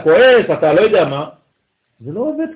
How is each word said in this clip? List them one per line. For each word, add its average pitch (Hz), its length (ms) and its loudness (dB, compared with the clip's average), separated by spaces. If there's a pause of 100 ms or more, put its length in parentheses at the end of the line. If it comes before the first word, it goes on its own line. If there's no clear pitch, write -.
כועס, 226 420 4
אתה 156 280 -2
לא 180 80 2
יודע 208 240 0
מה." 143 240 -8 (680)
זה 120 120 -16
לא 190 80 -10
עובד 302 360 -8